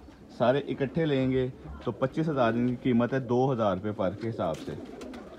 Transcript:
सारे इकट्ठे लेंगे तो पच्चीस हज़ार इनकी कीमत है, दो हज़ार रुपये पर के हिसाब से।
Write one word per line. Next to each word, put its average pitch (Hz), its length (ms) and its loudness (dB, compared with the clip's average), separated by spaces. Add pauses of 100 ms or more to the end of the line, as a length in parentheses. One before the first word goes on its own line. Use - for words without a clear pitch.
(320)
सारे 131 360 2
इकट्ठे 139 360 -2
लेंगे 131 440 2 (360)
तो 123 100 -2
पच्चीस 156 340 0
हज़ार 123 280 2
इनकी 123 280 2
कीमत 120 280 4
है, 135 100 2
दो 123 240 2
हज़ार 113 300 2
रुपये 104 180 -4
पर 101 220 0
के 113 100 -8
हिसाब 98 300 -2
से। 76 200 -10 (640)